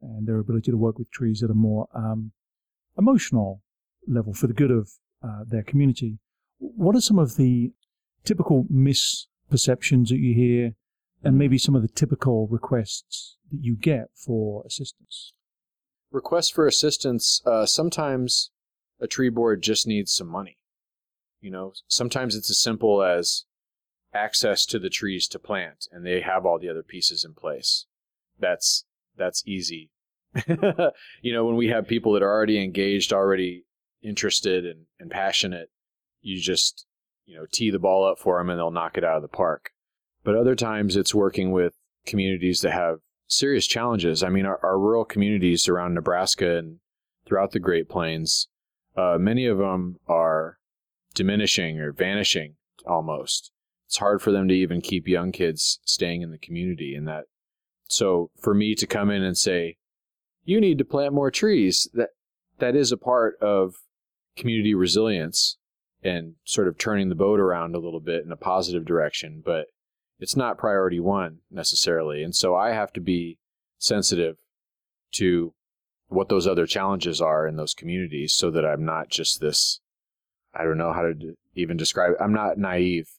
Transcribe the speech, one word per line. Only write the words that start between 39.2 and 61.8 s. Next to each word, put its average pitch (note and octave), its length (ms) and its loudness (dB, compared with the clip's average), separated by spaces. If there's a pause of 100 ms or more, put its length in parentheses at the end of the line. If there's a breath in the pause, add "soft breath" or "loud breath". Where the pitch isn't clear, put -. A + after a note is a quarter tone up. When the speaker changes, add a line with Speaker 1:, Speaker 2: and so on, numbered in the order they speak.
Speaker 2:
the D2 60 -12
park. D#2+ 440 -4 (520)
But G#2 120 2
other A#2+ 200 4
times G#2 400 -2
it's G2 200 0
working G2 360 0
with F2+ 220 2 (320)
communities F#2+ 560 -2
that F2 100 0
have E2 280 -2 (280)
serious C#3 400 0
challenges. F#2+ 560 0
I F#2 60 0
mean, F#2+ 160 2
our, F#2+ 180 -2
our F#2+ 160 2
rural A2 260 2
communities G2+ 640 2
around F2 240 0
Nebraska F2 640 0
and E2 220 -10 (460)
throughout G2 260 0
the A2 80 -4
Great F2 300 0
Plains, D#2+ 580 -2 (500)
uh, F2+ 220 2
many A2+ 260 2
of G#2 160 0
'em F#2 360 -4 (100)
are E2 500 0 (560)
diminishing F#2+ 640 0
or D2+ 120 -6
vanishing F#2 640 -2 (300)
almost, D#2 640 -4 (380)
it's - 80 -4
hard G#2 240 2
for G#2+ 100 2
them G2 160 2
to F#2 60 4
even F2+ 280 2
keep F2+ 260 -4
young F2+ 240 0
kids E2 520 -2
staying - 380 -2
in F2 80 -10
the D#3+ 80 -16
community. E2+ 560 -6
And D2 140 -8
that, D#2 160 -8 (640)
so F2+ 420 2 (100)
for G#2 140 2
me G#2 220 2
to G#2 100 -4
come G2+ 240 -2
in G2+ 140 0
and F#2 120 -2
say, E2+ 420 -2 (680)
"You G#3 160 2
need F3+ 160 4
to C3+ 80 0
plant C#3+ 300 0
more C#3 160 2
trees," C3+ 640 2